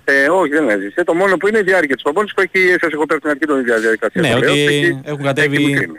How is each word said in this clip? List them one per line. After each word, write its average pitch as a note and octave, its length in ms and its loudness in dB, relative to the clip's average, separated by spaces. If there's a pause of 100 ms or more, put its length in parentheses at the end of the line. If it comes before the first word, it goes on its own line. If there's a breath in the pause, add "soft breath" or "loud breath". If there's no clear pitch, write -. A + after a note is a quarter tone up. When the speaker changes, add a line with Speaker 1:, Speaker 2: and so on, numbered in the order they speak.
Speaker 1:
Ε, C#3 260 2
όχι, F3 200 2
δεν D3+ 200 0
έζησε. G2+ 340 -2
Το E3 100 -2
μόνο F#3 240 2
που F#3 100 -2
είναι G#3+ 120 0
η G3+ 40 2
διάρκεια F3 320 0
της - 80 -6
προπόνησης F#3+ 320 -2
που G3 60 0
έχει, F#3 260 2 (140)
σας E3 120 0
έχω D3+ 120 -2
πει D#3 80 -2
από D3+ 80 -2
την D#3 80 -4
αρχή D3 160 -2
των C#3 180 0
διαδικασιών A2+ 640 0
Speaker 2:
Ναι, B2 60 2
Speaker 1:
των A#2+ 60 2
Speaker 2:
ότι - 140 0
Speaker 1:
πλέον, C#3+ 160 2
έχει, C#3+ 360 0
Speaker 2:
έχουν D3 200 -8
κατέβει, C#3 320 0
Speaker 1:
έχει C#3+ 100 2
μικρύνει. C#3 340 -2